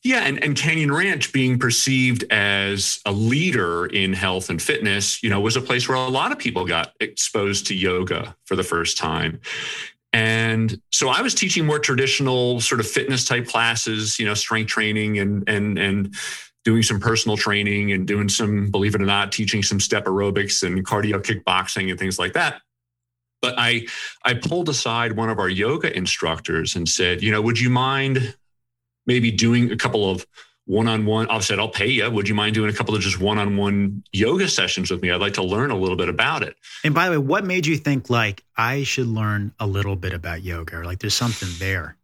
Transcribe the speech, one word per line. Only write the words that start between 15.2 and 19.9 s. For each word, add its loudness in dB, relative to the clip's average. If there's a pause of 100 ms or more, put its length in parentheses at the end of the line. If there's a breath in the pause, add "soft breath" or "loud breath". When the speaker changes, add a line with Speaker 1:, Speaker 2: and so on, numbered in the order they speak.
Speaker 1:
and, 0
and 0 (500 loud breath)
doing 6
some 2
personal 2
training 0
and 0
doing 2
some, 2
believe 2
it 2
or 2
not, 0
teaching -2
some 0
step 0